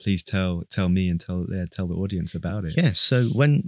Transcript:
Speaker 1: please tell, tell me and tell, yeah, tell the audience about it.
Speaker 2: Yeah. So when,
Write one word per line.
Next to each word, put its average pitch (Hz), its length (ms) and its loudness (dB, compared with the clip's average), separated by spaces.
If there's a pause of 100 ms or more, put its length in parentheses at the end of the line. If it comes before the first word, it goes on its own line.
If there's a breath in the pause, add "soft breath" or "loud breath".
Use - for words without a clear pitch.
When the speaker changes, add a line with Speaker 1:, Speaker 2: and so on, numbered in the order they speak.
Speaker 1:
please 98 220 0
tell, 92 460 -2
tell 92 200 0
me 92 200 2
and 85 100 0
tell, 90 300 -6
yeah, 92 220 -6
tell 92 160 -6
the 85 80 -6
audience 92 380 -4
about 87 320 -6
it. 80 100 -6
Speaker 2:
Yeah. 165 180 2
So 123 360 4
when, 143 380 4